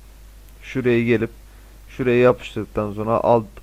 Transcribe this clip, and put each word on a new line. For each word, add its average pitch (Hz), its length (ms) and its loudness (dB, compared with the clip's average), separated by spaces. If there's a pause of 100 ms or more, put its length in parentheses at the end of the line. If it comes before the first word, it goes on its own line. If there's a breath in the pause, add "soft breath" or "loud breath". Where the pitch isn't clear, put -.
(640)
Şuraya 120 420 0
gelip 113 260 0 (580 soft breath)
şuraya 123 300 0
yapıştırdıktan 113 760 0
sonra 107 180 -6
alt, 113 340 2 (180)